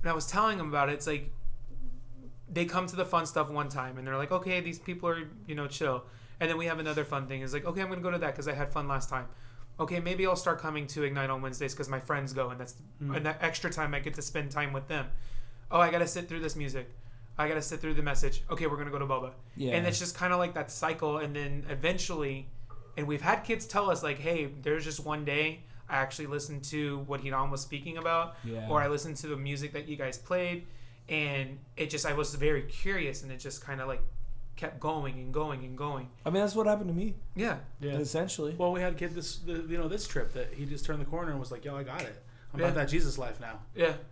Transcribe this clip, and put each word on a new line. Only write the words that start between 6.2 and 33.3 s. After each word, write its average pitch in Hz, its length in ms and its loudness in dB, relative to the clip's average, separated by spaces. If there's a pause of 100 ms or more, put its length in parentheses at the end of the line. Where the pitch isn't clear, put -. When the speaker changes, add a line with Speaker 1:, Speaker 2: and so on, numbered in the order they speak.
Speaker 1:
And 165 100 2
then 165 80 2
we 170 100 0
have 160 120 0
another 151 260 0
fun 139 220 -2
thing. 135 160 -4
It's 131 100 -4
like, 143 140 -2
"Okay, 175 160 -2
I'm 190 60 -2
gonna 185 120 -4
go 180 120 0
to 175 60 0
that 151 180 0
'cause 143 100 -4
I 151 60 0
had 139 200 0
fun 147 140 0
last 135 240 0
time. 127 160 -2 (540)
Okay, 175 200 0
maybe 175 260 2
I'll 185 100 4
start 170 240 2
coming 151 280 -2
to 151 140 -2
Ignite 139 260 2
on 131 140 0
Wednesdays 131 320 -2
'cause 135 140 -4
my 135 120 -2
friends 139 320 -2
go, 127 180 0
and 123 100 -8
that's 123 160 -8 (260)
Speaker 2:
Mm. 139 140 -2
Speaker 1:
and 151 100 0
that 156 160 0
extra 165 280 0
time 151 240 0
I 143 40 0
get 147 160 -2
to 147 80 -4
spend 143 300 -2
time 143 200 0
with 135 160 -4
them. 143 180 -2 (680)
Oh, 170 80 8
I 170 100 10
gotta 170 160 4
sit 175 220 -4
through 165 120 -4
this 156 160 -2
music. 131 320 -4 (480)
I 151 120 2
gotta 156 140 0
sit 156 180 -2
through 156 140 2
the 151 80 10
message. 143 480 8
Okay, 160 180 0
we're 143 80 2
gonna 143 160 -4
go 139 80 -2
to 139 60 0
Bubba." 127 260 2 (240)
Speaker 3:
Yeah. 123 160 0
Speaker 1:
And 175 140 4
it's 170 120 2
just 175 180 -4
kinda 180 200 2
like 175 180 2
that 151 160 -4
cycle, 160 480 0
and 147 160 -2
then 143 340 0
eventually, 147 800 0 (480)
and 147 120 -2
we've 147 140 0
had 208 200 4
kids - 240 -2
tell 202 240 2
us, 156 140 2
like, 143 140 0
"Hey, 160 280 0 (160)
there's 151 220 2
just 151 200 -4
one 151 200 -2
day 156 400 0 (240)
I 147 100 0
actually 135 280 -2
listened 139 380 -4
to 147 420 -2
what 139 160 -4
Hidam 135 280 2
was 135 100 -2
speaking 151 360 -6
about, 165 380 2 (100)
Speaker 3:
Yeah. 113 240 -4
Speaker 1:
or 147 140 4
I 143 60 2
listened 147 300 -2
to 160 100 -8
the 143 80 -2
music 143 380 -4
that 151 140 -6
you 151 80 -4
guys 135 220 -4
played, 175 480 -2 (420)
and 139 520 -2 (160)
it 151 140 -2
just, 151 140 -2
I 151 80 2
was 147 220 0
very 143 280 4
curious, 156 600 0
and 135 80 -8